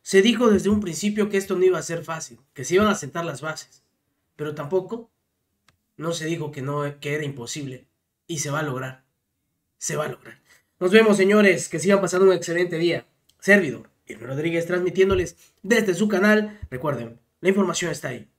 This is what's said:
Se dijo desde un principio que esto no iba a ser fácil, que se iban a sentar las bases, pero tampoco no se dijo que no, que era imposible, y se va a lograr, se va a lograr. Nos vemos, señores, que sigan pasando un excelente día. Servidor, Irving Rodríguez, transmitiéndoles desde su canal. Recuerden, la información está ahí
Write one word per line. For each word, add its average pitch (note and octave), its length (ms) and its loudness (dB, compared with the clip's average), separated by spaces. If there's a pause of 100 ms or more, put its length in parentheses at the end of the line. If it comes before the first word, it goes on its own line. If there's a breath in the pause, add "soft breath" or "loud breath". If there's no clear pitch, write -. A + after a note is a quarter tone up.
Se F#3+ 220 4
dijo A#3+ 280 4
desde F#3+ 200 2
un G#3 100 2
principio G3+ 480 -2
que G3+ 80 -4
esto F#3+ 200 -2
no F3+ 80 2
iba F#3 140 4
a D3+ 40 -6
ser E3+ 200 -8
fácil, D#3 380 -12 (140)
que C3 100 -12
se E3+ 120 -4
iban G#3 120 4
a G3+ 60 0
sentar E3 300 -8
las C#3+ 180 -10
bases, - 400 -12 (540)
pero D3 180 -8
tampoco F#3 560 -6 (880)
no E3 160 -4
se D#3+ 140 -6
dijo D3+ 240 -4
que C3+ 120 -10
no, C#3+ 380 -4
que C#3+ 140 -4
era D3+ 100 -4
imposible, B2+ 600 -10 (400)
y E3+ 120 -8
se D3 120 -4
va D3 100 -2
a - 40 -4
lograr, C3 400 -8 (720)
se - 200 -6
va D3 100 -2
a - 20 -6
lograr. - 320 -16 (400 soft breath)
Nos F3+ 120 2
vemos, G#3+ 260 6
señores, G3 500 4
que E3 100 -6
sigan G3 220 4
pasando F#3 260 2
un F#3 60 8
excelente F3 460 -2
día. E3 280 -2 (320)
Servidor, E3 520 2 (160)
Irving A2 200 -16
Rodríguez, E3 400 -2
transmitiéndoles F3+ 680 0 (260 soft breath)
desde G3 320 2
su G#3 140 0
canal. G#3+ 500 2 (120)
Recuerden, B2 500 -6 (200)
la F3 100 2
información F3+ 420 0
está - 160 -10
ahí A#2 300 -14